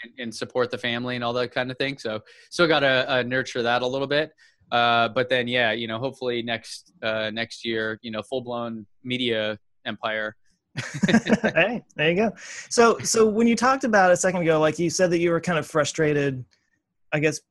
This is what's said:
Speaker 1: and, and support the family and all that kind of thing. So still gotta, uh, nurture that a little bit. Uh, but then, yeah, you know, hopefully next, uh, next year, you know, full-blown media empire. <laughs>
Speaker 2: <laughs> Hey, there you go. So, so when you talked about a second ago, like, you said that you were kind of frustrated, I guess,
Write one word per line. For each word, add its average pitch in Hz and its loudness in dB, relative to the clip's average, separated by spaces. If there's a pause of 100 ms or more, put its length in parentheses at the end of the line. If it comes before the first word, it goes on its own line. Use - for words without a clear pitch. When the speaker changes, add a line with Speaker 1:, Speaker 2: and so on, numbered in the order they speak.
Speaker 1:
and, 120 -20
and 117 -8
support 123 -4
the 123 -6
family 123 -4
and 123 -8
all 120 -2
that 123 -4
kind 127 -4
of 127 -10
thing. 135 -4
So 107 -6 (300)
still 175 2
gotta, 139 4
uh, 127 2
nurture 127 -2
that 120 2
a 127 0
little 135 -4
bit. 147 0 (420)
Uh, 117 4
but 123 -2
then, 123 0
yeah, 120 2
you 117 -4
know, 110 -6
hopefully 123 -4
next, - -10 (100)
uh, 110 -2
next 110 -8
year, 110 -4
you 120 -12
know, 107 -6
full-blown 120 -8 (180)
media 113 -2 (260)
empire. 110 -6 (400)
<laughs> - -
Speaker 2:
<laughs> - -4 (460)
Hey, 190 0 (140)
there 151 0
you 175 0
go. 214 2 (400)
So, 233 4
so 220 2
when 220 2
you 233 4
talked 262 2
about 202 6
a 180 6
second 185 0
ago, 160 4
like, 156 2
you 170 0
said 180 2
that 175 2
you 170 2
were 165 0
kind 170 -2
of 147 -4
frustrated, 143 0 (680)
I 151 0
guess, 151 0 (100)